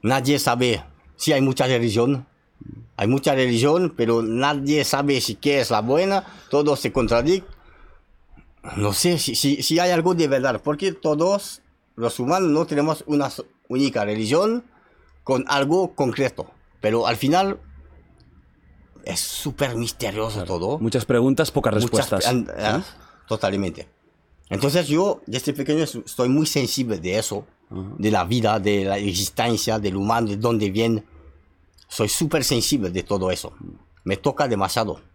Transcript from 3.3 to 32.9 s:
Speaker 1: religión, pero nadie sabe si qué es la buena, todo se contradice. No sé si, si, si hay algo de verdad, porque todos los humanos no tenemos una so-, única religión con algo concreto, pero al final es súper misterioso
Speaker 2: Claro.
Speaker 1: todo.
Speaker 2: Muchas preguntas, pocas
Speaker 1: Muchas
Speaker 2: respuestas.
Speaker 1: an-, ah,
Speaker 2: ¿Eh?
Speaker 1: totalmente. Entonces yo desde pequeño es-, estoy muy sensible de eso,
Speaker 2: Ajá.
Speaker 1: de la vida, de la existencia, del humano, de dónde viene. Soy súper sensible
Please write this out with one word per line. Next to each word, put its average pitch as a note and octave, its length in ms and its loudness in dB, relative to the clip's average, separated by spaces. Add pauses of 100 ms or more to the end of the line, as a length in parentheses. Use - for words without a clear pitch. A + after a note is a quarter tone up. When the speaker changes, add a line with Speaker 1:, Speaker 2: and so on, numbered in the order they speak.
Speaker 1:
religión, C3+ 640 2
pero A#2 240 2
nadie C#3 640 0
sabe C#3 340 0
si A2+ 160 -4
qué C#3+ 240 2
es A#2+ 120 0
la G#2+ 100 2
buena, F#3 420 2 (260)
todo D3 260 2
se - 160 -4
contradice. B2+ 520 2 (1300)
No G#2 160 0
sé F3 240 2
si, - 180 -2
si, C#3+ 280 0
si D#3+ 160 2
hay F3+ 120 4
algo F3 220 2
de E3 140 2
verdad, C3 360 0
porque D3+ 280 -2
todos F3+ 720 -2 (340)
los A2+ 240 -2
humanos E3 320 2
no D#3 160 2
tenemos D3 400 -2
una D3 240 0
so-, - 140 -12 (220)
única B2 380 0
religión D3 580 0 (600)
con C3 240 0
algo D3 480 0
concreto, B2+ 560 -2 (300)
pero G#2+ 260 2
al A#2 80 0
final F3+ 440 2 (1500)
es - 140 -6
súper C3 560 -4
misterioso A2 600 -4
Speaker 2:
Claro. F#2+ 100 -4 (140)
Speaker 1:
todo. A#2 200 -2
Speaker 2:
Muchas A2+ 260 0
preguntas, C3+ 460 4
pocas B2 220 0
Speaker 1:
Muchas A2+ 160 2 (220)
Speaker 2:
respuestas. G2 160 0
Speaker 1:
an-, B2 200 0 (100)
ah, G#2+ 240 0
Speaker 2:
¿Eh? - 120 -12 (340)
Speaker 1:
totalmente. G2 600 -2 (640)
Entonces D3 380 0
yo E3+ 380 0
desde C3 280 -4
pequeño D3 300 0
es-, - 120 -6
estoy B2 340 -2
muy C#3+ 160 2
sensible A#2+ 540 -2
de F2+ 180 -2
eso, G#2 280 -6 (240)
Speaker 2:
Ajá. F#2+ 120 -10 (160)
Speaker 1:
de G#2 140 0
la G2 140 2
vida, A2 340 0
de G2+ 260 0
la G2 120 -2
existencia, G#2 840 -2
del G2+ 180 -4
humano, A2 300 0
de G2+ 100 -4
dónde A2 320 0
viene. A2 340 0 (840)
Soy G#2+ 220 -2
súper D#3 340 0
sensible A#2 480 0